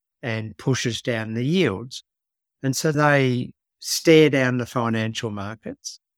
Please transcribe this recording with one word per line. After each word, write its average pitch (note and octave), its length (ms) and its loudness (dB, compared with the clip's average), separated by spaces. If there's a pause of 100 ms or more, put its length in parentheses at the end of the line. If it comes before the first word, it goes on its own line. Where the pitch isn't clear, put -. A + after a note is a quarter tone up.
(220)
and A2 340 -8
pushes - 460 -4
down A2 320 -6
the A#2+ 100 -4
yields. C3 580 -2 (600)
And C3 120 -2
so D#3+ 180 -2
they C#3 600 2 (260)
stare D#3+ 520 6
down C3 260 2
the A#2+ 80 -2
financial A2+ 640 -2
markets G#2 720 -12 (180)